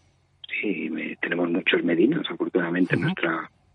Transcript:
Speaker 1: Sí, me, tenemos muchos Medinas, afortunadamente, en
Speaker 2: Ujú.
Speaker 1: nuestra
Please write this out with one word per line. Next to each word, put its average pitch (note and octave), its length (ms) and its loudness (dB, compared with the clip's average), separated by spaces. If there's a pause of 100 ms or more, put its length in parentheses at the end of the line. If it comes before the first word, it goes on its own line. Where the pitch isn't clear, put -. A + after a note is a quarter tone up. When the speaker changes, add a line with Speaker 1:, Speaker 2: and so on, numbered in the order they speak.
(600)
Speaker 1:
Sí, D#2+ 300 -2
me, D#2+ 320 -6
tenemos E2+ 280 0
muchos F2 320 2
Medinas, F2 380 4 (100)
afortunadamente, F2 680 0
en - 40 0
Speaker 2:
Ujú. - 80 0
Speaker 1:
nuestra E3+ 420 -2 (240)